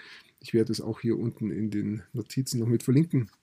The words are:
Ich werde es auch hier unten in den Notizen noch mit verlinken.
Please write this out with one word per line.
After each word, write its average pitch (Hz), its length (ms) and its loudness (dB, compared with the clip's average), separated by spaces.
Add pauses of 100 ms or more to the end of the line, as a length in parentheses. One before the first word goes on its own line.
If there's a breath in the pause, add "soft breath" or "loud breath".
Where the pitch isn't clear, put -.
(400 loud breath)
Ich - 140 -14
werde 110 180 4
es 107 80 -4
auch - 200 -6
hier 113 180 0
unten 110 320 -4
in 104 220 -4
den 104 320 -4 (100)
Notizen 127 460 -4
noch 113 80 0
mit 117 160 2
verlinken. 135 480 2 (120)